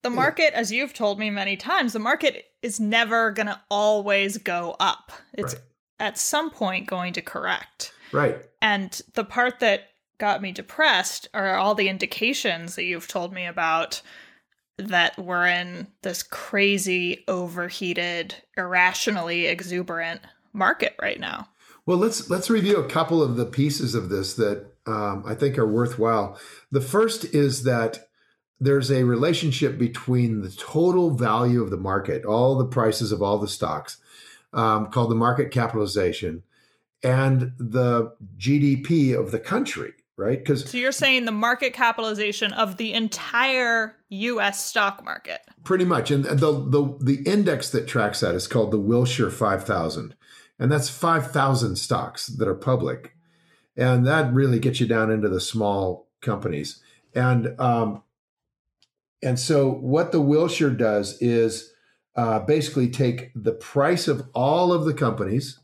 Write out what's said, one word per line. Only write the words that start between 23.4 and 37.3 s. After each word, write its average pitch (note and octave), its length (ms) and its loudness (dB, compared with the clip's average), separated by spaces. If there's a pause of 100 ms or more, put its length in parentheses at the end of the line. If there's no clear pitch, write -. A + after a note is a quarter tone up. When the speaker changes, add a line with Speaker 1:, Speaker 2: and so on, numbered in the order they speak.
Speaker 2:
pieces C3+ 500 -2
of F#2 140 -2
this G2 260 -4
that, G#2 320 -2 (180)
um, G2+ 400 -4
I G#2+ 100 -6
think C3+ 220 0
are A2+ 100 4
worthwhile. A2+ 720 0 (320)
The C3+ 100 2
first G#3+ 520 0
is C3+ 300 2
that A#2 440 0 (520)
there's C3+ 320 2
a B2+ 120 4
relationship C#3 760 2
between A#2+ 640 0
the F#2 80 -6
total F3 640 2
value A#2+ 500 2
of F#2+ 80 -2
the F#2+ 80 -2
market, G2 480 -2
all B2 320 4
the B2+ 80 2
prices A2 460 0
of G2 100 -2
all G2+ 160 2
the G2+ 100 -2
stocks, - 500 -6 (560)
um, G#2+ 380 2
called A#2 200 2
the A2+ 40 2
market B2 360 2
capitalization, F#2+ 920 -2 (600)
and C3 560 2